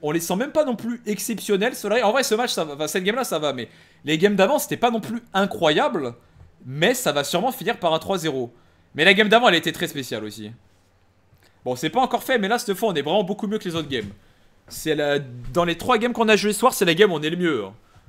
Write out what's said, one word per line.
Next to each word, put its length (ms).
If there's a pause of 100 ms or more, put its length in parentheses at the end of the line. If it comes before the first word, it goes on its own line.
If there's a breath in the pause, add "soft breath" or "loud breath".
on 80
les 100
sent 160
même 160
pas 120
non 100
plus 320
exceptionnels, 720
ceux-là. 300
En 60
vrai, 100
ce 120
match, 160
ça 140
va. 100
Enfin, 140
cette 160
game-là, 200
ça 140
va. 140
Mais 160 (360 soft breath)
les 140
games 180
d'avant, 220
c'était 200
pas 120
non 100
plus 220 (100)
incroyable. 840 (500 soft breath)
Mais 300
ça 180
va 100
sûrement 300
finir 260
par 140
un 60
trois 200
zéro. 340 (420 soft breath)
Mais 100
la 100
game 140
d'avant, 200
elle 60
était 180
très 160
spéciale 360
aussi. 280 (1120 soft breath)
Bon, 120
c'est 140
pas 100
encore 240
fait, 140
mais 100
là, 100
cette 180
fois, 120
on 60
est 80
vraiment 220
beaucoup 220
mieux 120
que 100
les 60
autres 140
games. 220 (580 soft breath)
C'est 260
la... 240
Dans 460
les 120
trois 220
games 140
qu'on 160
a 80
joué 160
ce 60
soir, 160
c'est 100
la 100
game 180
où 20
on 80
est 80
le 60
mieux, 280
hein. 100 (340 soft breath)